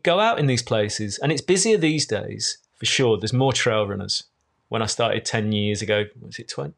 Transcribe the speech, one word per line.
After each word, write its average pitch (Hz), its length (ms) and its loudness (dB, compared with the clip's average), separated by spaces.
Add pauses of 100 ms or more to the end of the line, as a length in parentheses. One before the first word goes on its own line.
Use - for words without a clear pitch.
go 175 160 2
out 220 180 2
in 151 80 2
these 127 160 2
places 104 560 -2
and 143 140 -2
it's 139 100 -2
busier 202 360 4
these 160 280 2
days, 104 540 -4 (160)
for - 100 -6
sure. 117 320 4
There's 104 160 -4
more 127 200 4
trail 107 340 2
runners. 98 380 -4 (440)
When 113 140 -2
I - 20 -4
started 110 400 0
ten 107 260 -2
years 104 300 0
ago, 104 240 0 (160)
was - 160 -16
it - 120 -16
twenty, 143 280 -10